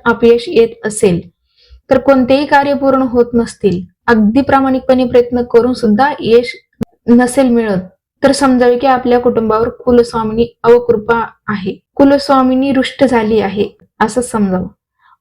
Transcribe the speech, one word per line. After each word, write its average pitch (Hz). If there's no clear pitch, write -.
अपयश 233
येत 226
असेल, 196
तर 262
कोणतेही 262
कार्य 285
पूर्ण 269
होत 240
नसतील, 208
अगदी 226
प्रामाणिकपणे 262
प्रयत्न 247
करून 240
सुद्धा 233
यश 240
नसेल 247
मिळत, 214
तर 277
समजावे 247
की 269
आपल्या 247
कुटुंबावर 233
कुलस्वामिनी 233
अवकृपा 233
आहे, 202
कुलस्वामिनी 269
रुष्ट 262
झाली 226
आहे 196
असं 226
समजावं. 190